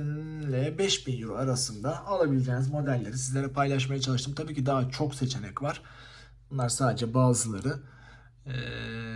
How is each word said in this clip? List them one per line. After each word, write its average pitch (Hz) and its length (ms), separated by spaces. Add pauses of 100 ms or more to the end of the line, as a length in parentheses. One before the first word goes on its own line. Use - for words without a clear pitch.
(400)
ile 139 380
beş 196 280
bin 120 160
euro 113 120
arasında 120 720
alabileceğiniz 135 640
modelleri 131 500
sizlere 135 340
paylaşmaya 139 480
çalıştım. 131 340
Tabii 156 200
ki 139 120
daha 131 240
çok 147 240
seçenek 104 480
var. 147 200 (680)
Bunlar 131 180
sadece 120 460
bazıları. 123 680 (640)
Ee, 135 60 (640)